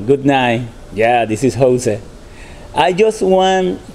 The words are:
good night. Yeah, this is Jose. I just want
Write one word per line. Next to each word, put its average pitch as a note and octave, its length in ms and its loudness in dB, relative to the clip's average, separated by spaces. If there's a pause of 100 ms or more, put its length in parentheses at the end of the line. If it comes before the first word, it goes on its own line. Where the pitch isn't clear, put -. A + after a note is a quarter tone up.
good C3+ 180 2
night. B2+ 380 2 (320)
Yeah, A2+ 320 2
this G#2+ 160 -4
is A#2 140 0
Jose. B2 420 2 (760)
I E3 180 2
just G#3+ 300 0
want F#3+ 560 2 (160)